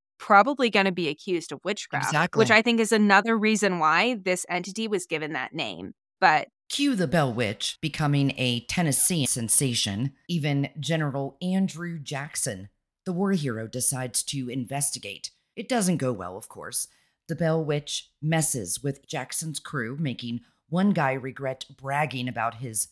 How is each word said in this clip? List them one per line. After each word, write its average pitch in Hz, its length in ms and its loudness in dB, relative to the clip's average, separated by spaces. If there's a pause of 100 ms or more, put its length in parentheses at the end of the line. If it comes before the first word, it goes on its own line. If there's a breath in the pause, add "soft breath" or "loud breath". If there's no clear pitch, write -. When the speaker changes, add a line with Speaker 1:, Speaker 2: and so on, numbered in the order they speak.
(200)
Speaker 1:
probably 240 500 6
gonna 196 220 4
be 170 160 -2
accused 156 440 -4
of 135 120 -10
witchcraft, - 460 -4
Speaker 2:
Exactly. 160 300 0
Speaker 1:
which - 120 6
I 220 100 8
think 233 180 2
is 214 120 2
another 214 440 6
reason 208 440 2
why 170 340 4 (100)
this 185 240 0
entity 185 400 -4
was 196 200 -2
given 156 260 -4
that 127 220 -6
name. 95 380 -8 (280)
But 156 280 4 (200)
Speaker 2:
Cue 277 260 0
the 180 120 2
Bell 139 260 2
Witch 110 480 -2
becoming 143 560 2
a 123 240 0
Tennessee 170 640 2
sensation. 117 880 0 (140)
Even 143 420 0 (100)
General 143 640 -2
Andrew 175 560 -2
Jackson, 131 680 -6 (380)
the 185 80 -4
war 190 180 0
hero, 123 360 -2
decides 127 560 -2
to 131 260 -6
investigate. 131 840 -6 (240)
It 196 140 -10
doesn't 185 280 2
go 127 140 0
well, 92 260 -8
of - 120 -14
course. 87 380 -6 (420 soft breath)
The 165 60 -4
Bell 160 280 2
Witch 147 460 -4 (120)
messes 151 600 0
with 139 240 -4
Jackson's 151 520 -8
crew, 127 400 -6
making 120 420 -4 (260 soft breath)
one 190 240 2
guy 143 220 2
regret 131 520 -6 (120)
bragging 135 500 -4
about 113 280 -2
his 113 360 -6